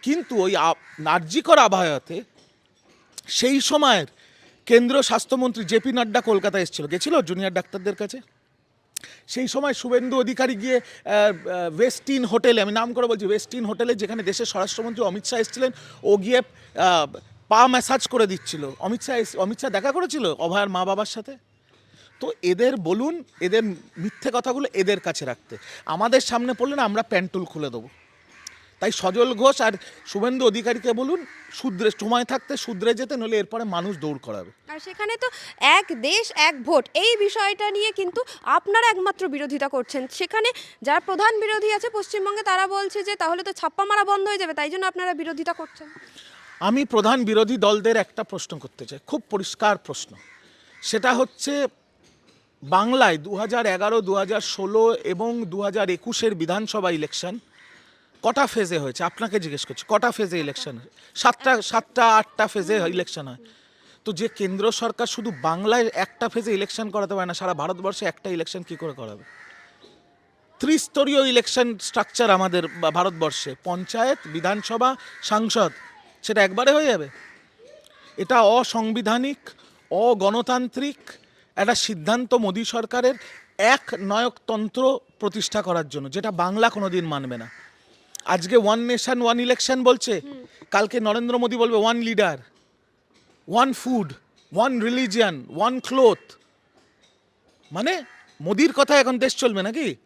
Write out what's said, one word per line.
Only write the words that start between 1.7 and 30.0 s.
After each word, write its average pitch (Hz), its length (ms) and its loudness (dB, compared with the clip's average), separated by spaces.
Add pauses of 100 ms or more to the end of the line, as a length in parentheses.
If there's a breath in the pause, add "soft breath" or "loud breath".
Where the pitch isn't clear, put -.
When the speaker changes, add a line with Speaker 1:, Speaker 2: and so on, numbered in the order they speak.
Speaker 1:
সেই 269 320 2
সময়ের 254 460 4 (600 soft breath)
কেন্দ্রীয় 240 360 6
স্বাস্থ্যমন্ত্রী 240 640 0
জেপি 220 280 2
নাড্ডা 240 280 0
কলকাতায় 202 420 2
এসেছিল, 156 240 -6
গেছিল 240 360 0
জুনিয়র 180 300 -4
ডাক্তারদের 185 420 -4
কাছে। 214 260 -8 (1040 loud breath)
সেই 254 220 -4
সময় 277 260 0
শুভেন্দু 247 420 0
অধিকারী 254 380 0
গিয়ে, 247 220 0
আহ, 233 40 4
আহ, 180 1000 0
ওয়েস্ট 247 320 0
ইন 262 140 0
হোটেলে, 226 380 4
আমি 202 100 -2
নাম 233 200 -2
করে 240 140 0
বলছি, 214 200 0
ওয়েস্ট 208 280 -2
ইন 240 100 -4
হোটেলে, 233 300 0
যেখানে 214 280 -4
দেশের 196 240 -2
স্বরাষ্ট্রমন্ত্রী 220 580 -4
অমিত 196 200 -2
শাহ 240 160 -2
এসেছিলেন, 254 300 -2 (320 loud breath)
ও 202 140 6
গিয়ে, 220 220 2
আহ, 175 680 2 (420)
পা 226 180 8
ম্যাসাজ 254 420 2
করে 226 180 2
দিচ্ছিল। 160 520 -6
অমিত 220 240 -4
শাহ 269 140 -4
এস-, 226 220 -4
অমিত 190 220 -2
শাহ 262 100 -4
দেখা 202 220 0
করেছিল 302 340 -2 (120)
অভয়ার 196 300 0
মা 185 160 -2
বাবার 196 220 -2
সাথে। 240 300 -12 (840 soft breath)
তো - 120 -6 (100)
এদের 220 340 2
বলুন, 233 480 -2 (160)
এদের 196 220 2 (360)
মিথ্যে 208 340 -6
কথাগুলো 254 400 -2
এদের 190 280 0
কাছে 151 240 -6
রাখতে, - 320 -10 (300 loud breath)
আমাদের 226 340 2
সামনে 240 340 -2
পড়লে 277 220 -2
না 269 60 0
আমরা 214 200 0
প্যান্টুল 185 420 -2
খুলে 151 260 -8
দেবো। 120 180 -12 (920 loud breath)
তাই 214 120 0
সজল 233 420 0
ঘোষ 262 260 4
আর 220 120 2 (340 loud breath)